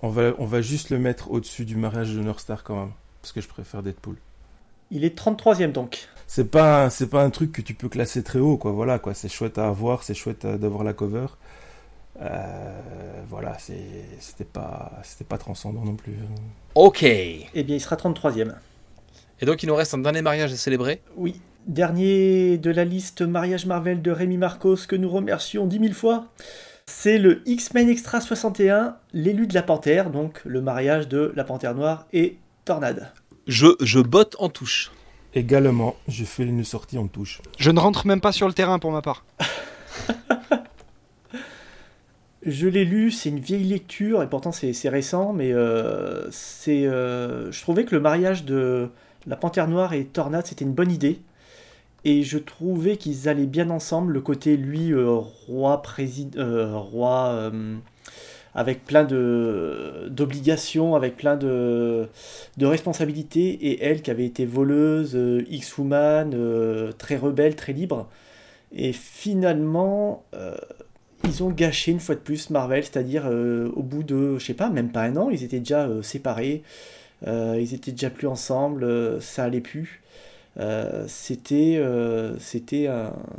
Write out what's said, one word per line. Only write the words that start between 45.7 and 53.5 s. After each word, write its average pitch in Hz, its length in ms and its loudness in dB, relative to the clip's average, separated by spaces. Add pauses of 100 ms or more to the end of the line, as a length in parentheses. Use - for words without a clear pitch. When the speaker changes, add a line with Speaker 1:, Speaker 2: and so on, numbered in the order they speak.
Speaker 2:
c'est, - 560 -2
euh, 123 680 -2
je - 80 -12
trouvais 180 240 0
que 233 100 -2
le 151 60 4
mariage 170 440 2
de 127 440 0 (380)
la 131 100 -6
Panthère 185 320 0
Noire 175 240 2
et 139 140 -2
Tornade, 156 400 -2
c'était - 180 -8
une 135 80 -2
bonne 180 180 2
idée. 147 300 0 (840)
Et 147 180 4
je 143 160 -2
trouvais 175 580 -2
qu'ils 143 320 -4
allaient 143 180 2
bien 160 220 0